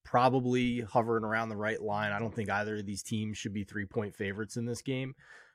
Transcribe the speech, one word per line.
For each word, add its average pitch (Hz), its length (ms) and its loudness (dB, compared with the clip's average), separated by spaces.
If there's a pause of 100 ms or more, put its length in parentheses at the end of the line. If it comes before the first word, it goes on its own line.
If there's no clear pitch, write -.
probably 123 800 4
hovering 113 440 2
around 110 240 0
the 107 80 -4
right 107 240 0
line. 104 300 0
I 101 80 0
don't 110 140 -2
think 107 160 -2
either 104 280 0
of 104 80 -4
these 98 180 -6
teams 107 340 -4
should 101 160 -6
be 101 120 -2
three-point 104 500 -4
favorites 101 420 -4
in 117 80 -2
this 120 160 -4
game. 131 340 -4 (400)